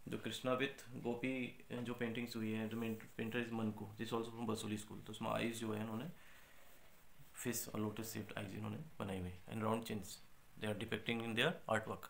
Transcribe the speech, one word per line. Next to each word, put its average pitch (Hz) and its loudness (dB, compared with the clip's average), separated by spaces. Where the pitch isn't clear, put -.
जो - -2
कृष्णा 123 2
with 127 0
गोपी, 127 0
अ, - -2
जो 120 0
पेंटिंग्स 120 0
हुई 110 2
है, 110 2
जो 113 -2
मेन 113 2
पेंटर 117 0
is 113 -4
मंकू, 107 0
this 113 2
also 113 2
from 117 -2
बसोली 107 2
school। 107 -8
तो 110 -8
उसमें 110 0
आईज 113 4
जो 110 2
है 104 2
उन्होंने 113 0
फिश - 0
और 107 2
लोटस 107 0
शेप्ड 107 -2
आईज 101 -2
इन्होंने 107 0
बनाई 98 0
हुई 90 0
है। 90 -8
And 113 -4
round 110 4
chins, 107 -2
they 107 2
are 104 0
depicting 113 2
in 113 0
their 131 8
artwork। 107 4